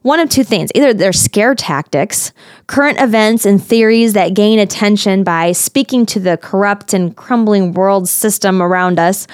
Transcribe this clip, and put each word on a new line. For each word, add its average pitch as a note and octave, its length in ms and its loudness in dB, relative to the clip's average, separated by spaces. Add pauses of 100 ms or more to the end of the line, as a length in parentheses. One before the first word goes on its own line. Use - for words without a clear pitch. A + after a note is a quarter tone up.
one D4 180 2
of D#4+ 80 0
two C4+ 160 0
things. F#3 300 -2
Either C#4 180 4
they're F#3+ 180 0
scare G#3+ 440 0
tactics, - 800 -4 (340)
current C#4+ 340 -2
events A3+ 460 2
and G3+ 140 4
theories A3+ 520 2
that F#3+ 220 0
gain G#3+ 240 2
attention G3+ 680 0
by E3+ 280 0
speaking B3 520 -2
to G3+ 160 -4
the F3+ 160 0
corrupt G3+ 560 -2
and F3+ 240 -2
crumbling G#3 560 0
world F#3+ 380 0
system G3 500 -2
around F3+ 380 0
us, F3 360 0